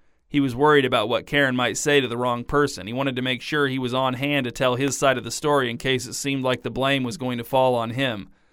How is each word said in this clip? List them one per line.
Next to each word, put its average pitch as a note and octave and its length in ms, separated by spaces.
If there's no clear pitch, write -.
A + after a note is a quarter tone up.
He C#3+ 100
was C#3 160
worried C#3+ 300
about A#2+ 240
what A#2 180
Karen C#3 300
might B2 200
say C#3+ 240
to B2+ 60
the A#2 100
wrong A#2+ 280
person. C#3 420
He G#2+ 60
wanted C3 240
to B2 60
make B2+ 200
sure D3 240
he C3 140
was B2 120
on C3 220
hand C#3 300
to A#2+ 80
tell B2 240
his C3+ 200
side C3+ 220
of A2 60
the A#2 80
story C#3+ 360
in A#2 80
case C3 300
it - 80
seemed C#3 300
like B2+ 180
the B2 80
blame C3 320
was A#2 140
going B2 220
to A#2 60
fall C3 300
on A#2 160
him. A#2 380